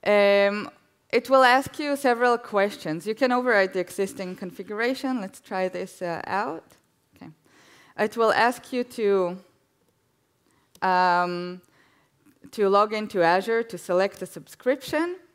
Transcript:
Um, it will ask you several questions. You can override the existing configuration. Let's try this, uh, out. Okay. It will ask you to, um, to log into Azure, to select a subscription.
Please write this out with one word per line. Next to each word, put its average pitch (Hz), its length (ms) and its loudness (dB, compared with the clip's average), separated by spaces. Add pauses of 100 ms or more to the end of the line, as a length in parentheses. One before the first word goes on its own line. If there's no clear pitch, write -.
Um, 202 680 2 (400)
it 247 180 0
will 262 140 6
ask 254 340 4
you 294 180 -2
several 240 440 2
questions. 196 640 -4
You 214 80 -4
can 247 180 0
override 226 420 2
the 190 60 -4
existing 185 560 -6
configuration. 226 880 -6
Let's 190 180 -12
try 185 300 -4
this, 185 320 -12
uh, 170 240 -6
out. 233 380 -6 (520)
Okay. - 140 -20 (720)
It 214 180 -2
will 226 160 2
ask 240 400 0
you 247 100 -2
to, 196 540 -2 (1400)
um, 180 800 2 (880)
to 202 180 0
log 208 260 4
into 214 280 -4
Azure, 196 400 2
to 226 160 -10
select 190 460 -2
a - 20 -10
subscription. 302 920 -6 (180)